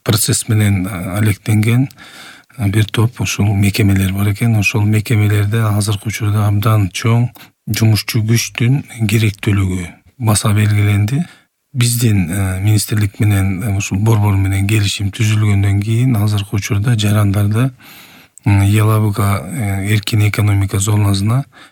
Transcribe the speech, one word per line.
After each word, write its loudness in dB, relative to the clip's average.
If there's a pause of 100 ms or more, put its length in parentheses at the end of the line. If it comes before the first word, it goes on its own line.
процесс 0
менен, 2
э, -8
алектенген, 0 (680)
э, -2
бир 0
топ -2
ушул -2
мекемелер 2
бар -2
экен. 0
Ошол 0
мекемелерде 0
азыркы -2
учурда -2
абдан 2
чоң 0 (400)
жумушчу 2
күчтүн 0 (240)
керектүүлүгү -2 (300)
баса 0
белгиленди. 2 (500)
Биздин, 0
э, -4
министрлик 0
менен, 0
э, -2
ушул -4
борбор 2
менен 0
келишим -2
түзүлгөндөн 0
кийин 0
азыркы -2
учурда 0
жарандарды, 0 (760)
м, 4
Елабуга, 2
э, -4
эркин 0
экономика 0
зонасына 0 (260)